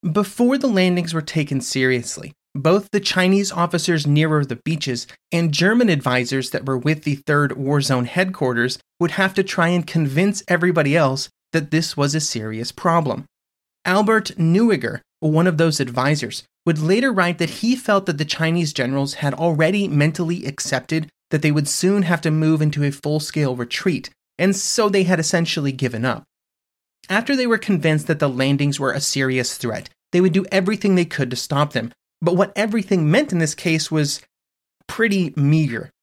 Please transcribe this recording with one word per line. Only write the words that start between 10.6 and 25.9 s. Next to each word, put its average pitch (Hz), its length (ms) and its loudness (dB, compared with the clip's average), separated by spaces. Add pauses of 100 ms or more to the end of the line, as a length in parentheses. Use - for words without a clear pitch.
else 135 320 0 (240)
that 156 180 -2
this 165 260 -2
was 143 180 0
a 160 60 0
serious 110 520 -6
problem. 165 520 0 (600)
Albert 214 520 2
Neuiger, 170 640 2 (200)
one 156 260 2
of 175 100 2
those 160 240 2
advisors, 127 640 -2 (200)
would 165 140 0
later 202 340 2
write 175 260 0
that 165 120 -2
he 233 240 0
felt 202 320 0
that 151 120 -2
the 156 60 -2
Chinese 160 480 -2
generals 139 420 -2
had 143 200 -4
already 170 540 0
mentally 160 580 0
accepted 143 640 -4 (220)
that 147 120 0
they 156 80 4
would 147 160 2
soon 196 360 2
have 170 180 0
to 165 100 -2
move 156 320 2
into 147 220 0
a 143 80 0
full-scale 151 640 -2
retreat, 123 540 -4 (280)
and 190 160 2
so 208 340 0
they 196 140 2
had 180 160 2
essentially 160 540 -2
given 120 320 -4